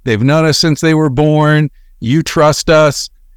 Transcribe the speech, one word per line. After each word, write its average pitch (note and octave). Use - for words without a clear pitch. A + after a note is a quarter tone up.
They've A2
known D#3
us D3+
since D#3+
they D#3+
were D#3
born. D3+
You D3+
trust D3+
us." D3